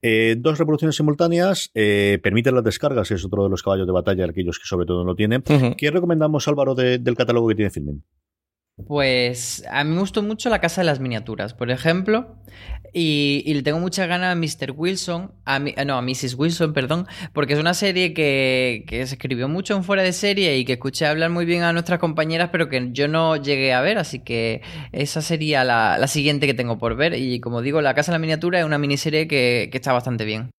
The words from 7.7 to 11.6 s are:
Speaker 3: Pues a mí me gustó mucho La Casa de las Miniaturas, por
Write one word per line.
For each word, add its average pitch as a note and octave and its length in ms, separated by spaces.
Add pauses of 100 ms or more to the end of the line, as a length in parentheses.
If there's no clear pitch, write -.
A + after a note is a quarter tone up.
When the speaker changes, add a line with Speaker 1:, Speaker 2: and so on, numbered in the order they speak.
Speaker 3:
Pues B2+ 840
a C#3 140
mí D#3 100
me F3 60
gustó G3 240
mucho G#3+ 260
La G#3+ 100
Casa E3+ 220
de F3 40
las C#3+ 140
Miniaturas, A2+ 540
por A#2+ 160